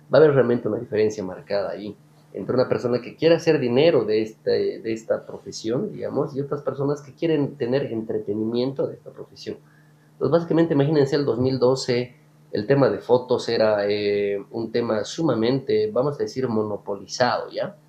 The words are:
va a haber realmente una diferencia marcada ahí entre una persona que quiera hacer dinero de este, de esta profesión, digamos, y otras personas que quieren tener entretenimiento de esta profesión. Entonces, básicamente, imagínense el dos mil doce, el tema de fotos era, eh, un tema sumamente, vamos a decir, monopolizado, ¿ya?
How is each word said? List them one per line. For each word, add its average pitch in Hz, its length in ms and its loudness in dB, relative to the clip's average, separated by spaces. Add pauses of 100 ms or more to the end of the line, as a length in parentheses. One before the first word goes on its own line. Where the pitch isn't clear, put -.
(120)
va 135 60 6
a 156 40 8
haber 147 120 6
realmente 120 320 2
una 110 120 -2
diferencia 107 440 -2
marcada 92 480 -6
ahí 101 240 -10 (400)
entre 104 220 -4
una 127 120 2
persona 120 320 0
que - 140 -14
quiera 165 220 4
hacer 156 240 2
dinero 127 440 4
de 107 180 0
este, 101 580 -2
de 113 120 -4
esta 113 320 -4
profesión, 110 680 -6
digamos, 117 440 -4
y 139 40 -4
otras 143 220 -6
personas 139 380 -2
que - 140 -20
quieren 151 420 0
tener 127 360 0
entretenimiento 110 960 -2
de - 60 -12
esta - 160 -20
profesión. - 460 -14 (580)
Entonces, 135 180 -2
básicamente, 165 420 2
imagínense 143 420 2
el 143 80 0
dos 117 140 0
mil 131 200 0
doce, 123 580 0 (360)
el 104 140 -2
tema 139 240 4
de 98 80 -2
fotos 123 500 0
era, 107 400 2
eh, 101 640 0
un 113 220 -6
tema 113 320 0
sumamente, 117 840 0
vamos 139 260 0
a 110 60 -4
decir, 123 260 -4
monopolizado, 107 1000 -2
¿ya? 123 260 -8 (120)